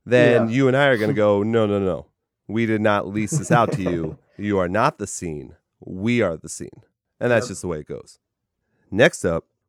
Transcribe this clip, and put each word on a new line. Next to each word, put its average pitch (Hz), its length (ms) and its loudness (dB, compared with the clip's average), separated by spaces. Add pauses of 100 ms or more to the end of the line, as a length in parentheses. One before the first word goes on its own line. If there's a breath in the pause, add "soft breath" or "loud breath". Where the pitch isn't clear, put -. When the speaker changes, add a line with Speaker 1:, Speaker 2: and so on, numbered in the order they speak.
Speaker 1:
Then 120 440 4
Speaker 2:
Yeah. 117 80 -2
Speaker 1:
you 135 100 4
and 127 100 2
I 143 100 4
are 135 100 4
gonna 104 160 0
Speaker 2:
<laughs> - 0 -
Speaker 1:
go, 104 320 2
"No, 113 220 2
no, 101 120 0
no. 92 280 -2 (440)
We 113 140 -2
did 110 160 0
not 104 260 2
lease 104 260 -4
this 151 200 -4
out 117 200 4
to 101 100 -6
you. 85 400 -4
Speaker 2:
<laughs> - 60 -20 (120)
Speaker 1:
You 101 180 -2
are 90 100 -2
not 113 280 0
the 101 100 -8
scene. 76 500 -12 (280)
We 110 380 -2
are 85 160 -2
the 78 100 -18
scene." - 320 -14 (400)
And 123 100 -2
that's 113 140 2
Speaker 2:
Yep. - 40 -10
Speaker 1:
just 95 120 -12
the - 80 -8
way 80 120 -6
it 73 80 -18
goes. - 300 -16 (720)
Next 127 340 2
up, 82 200 -2 (240)